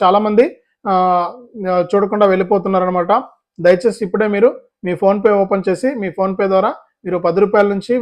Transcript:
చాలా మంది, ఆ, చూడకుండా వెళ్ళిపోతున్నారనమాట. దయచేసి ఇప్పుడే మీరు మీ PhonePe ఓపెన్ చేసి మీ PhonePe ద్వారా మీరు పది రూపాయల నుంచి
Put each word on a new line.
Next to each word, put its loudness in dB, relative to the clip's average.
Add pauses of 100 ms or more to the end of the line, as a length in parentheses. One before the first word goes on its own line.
చాలా 4
మంది, 4 (460)
ఆ, 2 (960)
చూడకుండా 0
వెళ్ళిపోతున్నారనమాట. 0 (540)
దయచేసి 2
ఇప్పుడే -2 (100)
మీరు 2 (360)
మీ -4
PhonePe 2 (100)
ఓపెన్ -2
చేసి -2 (120)
మీ -4
PhonePe -2
ద్వారా 2 (320)
మీరు -4
పది 0
రూపాయల 2
నుంచి -4